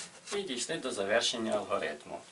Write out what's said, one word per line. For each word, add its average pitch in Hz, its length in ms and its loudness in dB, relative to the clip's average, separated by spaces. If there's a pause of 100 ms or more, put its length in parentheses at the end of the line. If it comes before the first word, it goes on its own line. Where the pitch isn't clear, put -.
(360)
і 202 60 2
дійшли 139 340 -2
до 127 160 -2
завершення 110 600 2
алгоритму. 98 680 0 (120)